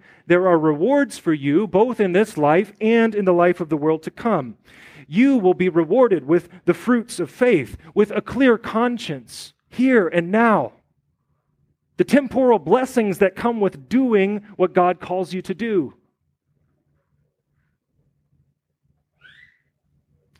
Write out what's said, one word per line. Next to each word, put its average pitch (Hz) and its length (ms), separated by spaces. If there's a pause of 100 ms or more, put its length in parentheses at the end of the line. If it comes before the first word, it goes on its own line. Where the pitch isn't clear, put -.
(260)
there 175 200
are 175 120
rewards 160 600
for 165 140
you, 151 340
both 214 340
in 190 120
this 214 240
life 160 440
and 226 340
in 202 100
the 185 80
life 175 280
of 165 80
the 156 80
world 156 260
to - 80
come. 151 480 (500)
You 254 280
will 180 180
be 185 140
rewarded 165 580
with 165 220 (160)
the 175 100
fruits 233 440
of 175 120
faith, 208 460 (180)
with 208 160
a 214 100
clear 240 380
conscience, 220 960 (160)
here 247 380
and 170 240
now. 208 420 (1300)
The 175 60
temporal 247 540
blessings 208 600
that 185 180
come 233 240
with 170 280
doing 214 540 (140)
what 180 160
God 180 260
calls 180 340
you 185 100
to 190 120
do. 190 400 (4000)